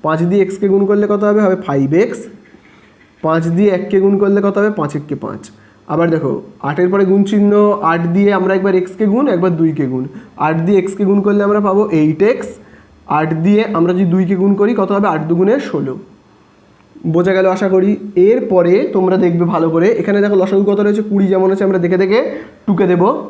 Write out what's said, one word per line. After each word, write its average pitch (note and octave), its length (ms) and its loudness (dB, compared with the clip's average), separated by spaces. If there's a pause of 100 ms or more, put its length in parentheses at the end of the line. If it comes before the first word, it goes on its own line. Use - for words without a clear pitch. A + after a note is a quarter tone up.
পাঁচ D#3+ 140 0 (100)
দিয়ে G3 160 2
এক্সকে G3 280 -4
গুণ G3 160 2
করলে G#3 240 2
কত G3+ 160 -2
হবে? G#3 160 2
হবে F#3 120 0 (100)
ফাইভ C#3 220 0 (140)
এক্স। - 160 -4 (1040)
পাঁচ D#3+ 180 0 (140)
দিয়ে G3+ 200 4
এককে - 260 -2
গুণ G3 180 2
করলে G3+ 260 2
কত G3 120 -2
হবে? G#3 200 0
পাঁচ C#3+ 200 -4
এককে C#3+ 160 -8 (100)
পাঁচ। - 160 -10 (520)
আবার E3 220 0
দেখো, C#3+ 180 -2 (360)
আটের F3+ 220 0
পরে G3 200 2
গুণ G3 180 4
চিহ্ন, G3+ 220 2 (400)
আট E3+ 100 0 (140)
দিয়ে G3+ 140 4 (100)
আমরা F#3 180 0
একবার F#3+ 240 0
এক্সকে G#3+ 320 -4
গুণ, C4+ 120 0 (100)
একবার F3+ 240 0
দুইকে D3+ 320 0
গুণ। B2+ 120 -4 (440)
আট D#3+ 180 0
দিয়ে G3+ 160 2
এক্সকে G3 280 -4
গুণ G3+ 160 2
করলে G3+ 220 2
আমরা G#3 200 0
পাবো G3 140 2 (200)
এইট D#3 200 0 (100)
এক্স। - 180 -6 (680)
আট D#3+ 100 -2 (160)
দিয়ে G#3 160 4 (160)
আমরা F3 200 2
যদি F#3+ 160 2
দুইকে F#3 280 0
গুণ G3 180 2
করি, G#3 120 2 (100)
কত F#3+ 140 -2
হবে? G3+ 180 0
আট D#3 160 -4
দুগুণে F#3+ 260 2 (140)
ষোলো। C#3 240 -6 (1200)
বোঝা F3 220 0
গেল F#3 80 2 (100)
আশা G3 200 -4
করি। F#3+ 140 2 (380)
এরপরে F#3 460 2 (220)
তোমরা F#3 200 2 (100)
দেখবে E3+ 280 0
ভালো E3 220 0
করে, E3+ 120 2 (140)
এখানে G3+ 220 -2
দেখো G3+ 180 0
লসাগু G3 300 0
কত G3+ 140 0
রয়েছে? G#3 240 0
কুড়ি G3 240 2
যেমন F#3 200 2
আছে, G3 140 -2
আমরা F#3+ 180 0
দেখে F3+ 180 0
দেখে G3+ 160 2 (460)
টুকে G3+ 260 0
দেবো। F3 180 2 (200)